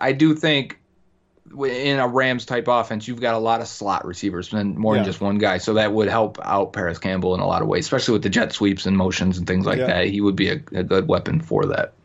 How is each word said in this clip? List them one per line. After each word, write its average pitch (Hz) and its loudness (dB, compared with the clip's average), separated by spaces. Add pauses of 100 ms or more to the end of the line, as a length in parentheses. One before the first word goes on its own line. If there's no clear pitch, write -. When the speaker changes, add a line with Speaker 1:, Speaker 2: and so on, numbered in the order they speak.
Speaker 1:
I 135 2
do 151 4
think 147 -2 (680)
w-, 139 -4
in 135 0
a 127 2
Rams 127 0
type 120 -4
offense, 110 0
you've 120 -8
got 117 0
a 113 0
lot 113 2
of 113 -8
slot 98 -4
receivers 90 -6
and 101 -2
more 107 2
than 104 2
Speaker 2:
Yeah. 95 -2
Speaker 1:
just 85 -8
one 101 0
guy. 101 2
So 110 -2
that 107 2
would 107 2
help 110 0
out 98 0
Paris 85 -4
Campbell 92 0
in 92 -2
a 95 0
lot 90 0
of - 0
ways, 90 0
especially 123 0
with 95 2
the 98 -2
jet 226 0
sweeps 98 0
and 95 2
motions 92 0
and 85 -4
things 92 0
like 98 0
Speaker 2:
Yeah. - 0
Speaker 1:
that. 90 2
He 101 -2
would 101 2
be 92 2
a, 147 -4 (120)
a 92 -2
good 92 2
weapon - 0
for 98 0
that. - -2 (120)